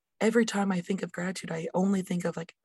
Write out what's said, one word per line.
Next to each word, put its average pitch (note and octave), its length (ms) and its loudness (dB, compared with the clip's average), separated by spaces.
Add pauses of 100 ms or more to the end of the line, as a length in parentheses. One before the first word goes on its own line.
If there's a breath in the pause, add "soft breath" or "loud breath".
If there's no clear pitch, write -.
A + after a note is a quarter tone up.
(220)
every A3 240 6
time G3+ 260 0
I F3+ 100 0
think F#3+ 220 -2
of F3 80 -4
gratitude, F3+ 400 -6
I E3 220 -6
only F#3+ 280 4
think F3+ 240 -2
of, E3+ 120 -4
like, E3 280 -8